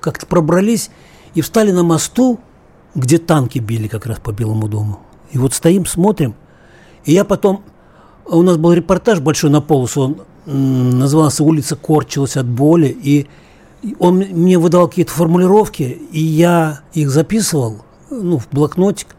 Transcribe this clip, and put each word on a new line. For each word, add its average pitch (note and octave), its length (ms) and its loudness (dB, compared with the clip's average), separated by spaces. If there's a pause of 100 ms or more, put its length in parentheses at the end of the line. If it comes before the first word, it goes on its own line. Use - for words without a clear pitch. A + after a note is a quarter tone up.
как-то - 260 -8
пробрались F3+ 640 0 (440)
и D#3+ 80 2
встали G#3+ 280 2
на F3+ 140 2
мосту, A3 560 0 (560)
где C3+ 220 2
танки C#3+ 420 -2
били A2 260 -6
как G#2+ 180 -10
раз A2+ 140 -6
по - 140 -10
Белому G#2+ 340 -4
дому. G#2+ 320 -6 (320)
И C3 80 -4
вот C3 160 0
стоим, F3 320 2
смотрим. E3+ 480 -2 (720)
И C#3+ 80 0
я F#3+ 120 2
потом... G3 380 -2 (640)
у E3+ 160 2
нас F3+ 140 4
был E3 160 4
репортаж F3+ 480 0
большой D3 300 0
на D3 100 4
«Полосу», C#3+ 420 -2
он, C#3+ 200 -4 (240)
м, C3 520 0
назывался C#3+ 460 2
«Улица D3+ 320 0
корчилась C#3+ 600 -2
от C3 100 -2
боли», C#3+ 420 2
и C#3+ 400 -2 (720)
он F#3 220 2
м-, G3 120 -8
мне F3+ 240 4
выдал E3+ 300 2
какие-то E3+ 240 -2
формулировки, F3+ 720 2 (260)
и D#3+ 80 -8
я D#3+ 640 2 (140)
их D3 160 -2
записывал, D3+ 720 -2 (260)
ну, F3+ 300 -4
в - 100 -16
блокнотик. D3+ 560 -2 (120)